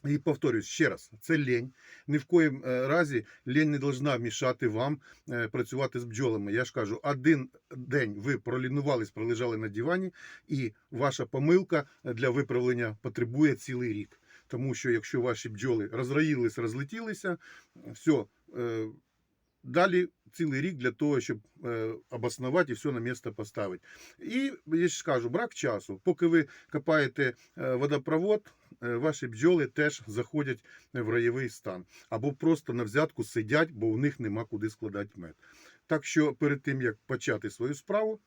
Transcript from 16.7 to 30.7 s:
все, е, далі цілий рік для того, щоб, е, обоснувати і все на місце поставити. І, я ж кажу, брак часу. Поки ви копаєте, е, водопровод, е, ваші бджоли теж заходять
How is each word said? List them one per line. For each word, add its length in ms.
все, 320
е, 280
далі 440
цілий 280
рік 140
для 160
того, 300
щоб, 180
е, 300
обоснувати 640
і 20
все 180
на 80
місце 300
поставити. 520
І, 320
я 220
ж 160
кажу, 260
брак 240
часу. 500
Поки 220
ви 200
копаєте, 640
е, 160
водопровод, 800
е, 140
ваші 300
бджоли 400
теж 400
заходять 580